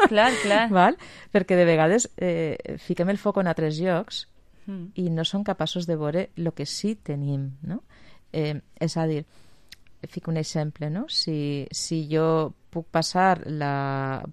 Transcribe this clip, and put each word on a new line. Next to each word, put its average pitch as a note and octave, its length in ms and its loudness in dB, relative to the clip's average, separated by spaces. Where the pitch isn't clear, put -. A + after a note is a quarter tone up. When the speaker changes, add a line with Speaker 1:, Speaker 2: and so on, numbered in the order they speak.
Speaker 1:
clar, A3 240 6
clar. G#3 300 4
Speaker 2:
<laughs> - 0 -
Val? F#3+ 240 6
Perquè F#3 260 4
de F3 60 8
vegades, E3 500 4
eh, E3 640 -4
fiquem F3 300 -2
el G3+ 80 0
foc G3+ 240 -2
en F#3 60 0
altres D#3 320 -2
llocs F3+ 480 -2
Speaker 1:
Mm. F#3+ 260 -12
Speaker 2:
i F3+ 160 -2
no E3 160 0
som G3 180 -2
capaços F3+ 460 -4
de E3+ 80 0
veure D3+ 380 -2
lo E3 180 -4
que C#3+ 140 -8
sí - 260 -4
tenim, C#3+ 720 -6
no? E3+ 160 -8
Eh, D3+ 300 -4
és E3 200 -4
a D#3+ 140 0
dir, D3+ 140 -2
fico - 220 -10
un D#3+ 80 -2
exemple, D3+ 540 -4
no? G#3 180 -6
Si, C#3+ 600 -2
si - 360 -4
jo D#3+ 460 2
puc E3 240 -8
passar F3 540 2
la, C#3 720 -2